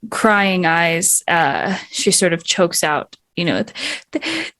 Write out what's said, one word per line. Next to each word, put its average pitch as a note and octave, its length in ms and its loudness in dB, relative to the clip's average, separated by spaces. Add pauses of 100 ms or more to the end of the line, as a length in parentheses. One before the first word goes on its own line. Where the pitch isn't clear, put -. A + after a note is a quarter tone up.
(100)
crying G3 560 2
eyes, E3 600 2
uh, C#3 480 0 (140)
she - 200 0
sort F3+ 220 2
of E3+ 120 -4
chokes - 380 0
out, D3+ 340 -2 (200)
you F3 80 -2
know, F#3 180 0
Th-, - 500 -8
th- D#4+ 480 -6